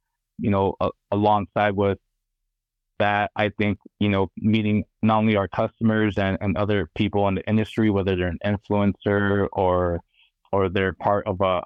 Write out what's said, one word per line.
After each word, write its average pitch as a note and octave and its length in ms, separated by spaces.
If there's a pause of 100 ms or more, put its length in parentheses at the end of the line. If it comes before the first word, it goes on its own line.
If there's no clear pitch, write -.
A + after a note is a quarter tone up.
(380)
you - 120
know, G2 300
a-, F#2 100 (200)
alongside G#2 600
with G2 280 (1000)
that, G#2 380
I G#2+ 140
think, G#2 280 (220)
you G#2 80
know, G2 280
meeting G#2+ 480 (180)
not A2 160
only A2 180
our G2 120
customers A2 720
and, F#2+ 220
and G2 160
other G2+ 400
people G2+ 320
in F#2+ 80
the - 120
industry, A2 420
whether G2 260
they're F2+ 100
an E2+ 180
influencer G2+ 1080
or, F2+ 480 (520)
or G2 160
they're F#2+ 260
part G2+ 340
of F#2 120
a, F#2 260